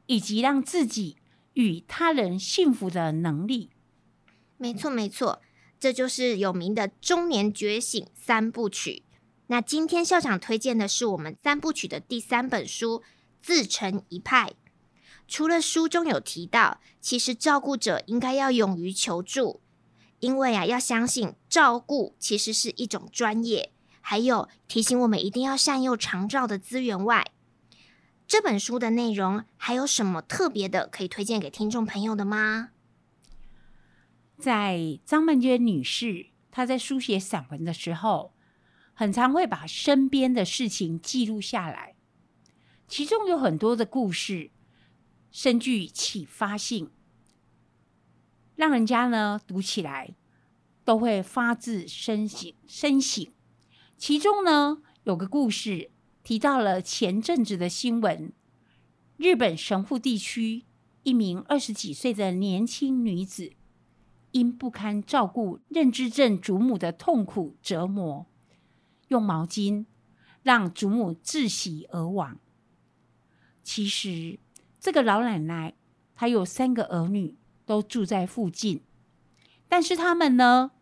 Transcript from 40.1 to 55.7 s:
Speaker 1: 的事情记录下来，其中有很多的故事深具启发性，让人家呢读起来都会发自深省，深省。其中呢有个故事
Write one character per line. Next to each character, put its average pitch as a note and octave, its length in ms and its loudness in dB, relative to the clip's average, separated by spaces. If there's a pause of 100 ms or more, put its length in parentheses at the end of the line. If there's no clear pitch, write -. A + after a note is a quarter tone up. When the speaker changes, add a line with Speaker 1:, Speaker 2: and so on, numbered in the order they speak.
Speaker 1:
的 A3 140 2
事 A3+ 240 -2
情 E3 320 -4
记 B3 240 -2
录 G#3+ 160 -4
下 F#3+ 260 -6
来， - 280 -14 (920)
其 - 180 -6
中 G#4+ 220 0
有 E4+ 100 4
很 F#3+ 200 2
多 A3+ 180 2
的 A3 100 0
故 A3 260 -2
事 E3+ 400 -6 (800)
深 A#3 260 2
具 A3+ 300 -2
启 - 380 -6
发 G#3 320 -6
性， G3+ 340 -6 (1700)
让 D#4 140 2
人 A#3 140 4
家 A#3+ 220 2
呢 G#3+ 400 0
读 F#3+ 140 -4
起 F#3+ 200 -4
来 C#3 320 -8 (680)
都 A3 160 4
会 G#3+ 240 0
发 A#3+ 320 0
自 A3+ 320 -6
深 G#3+ 400 -4
省， F#3 260 -12 (140)
深 C#4 320 2
省。 G#3+ 260 -2 (720)
其 D4 220 0
中 G4+ 240 4
呢 D4+ 380 4 (220)
有 F#3+ 120 0
个 F#3+ 140 -6
故 C4+ 200 2
事 G3 420 -6 (340)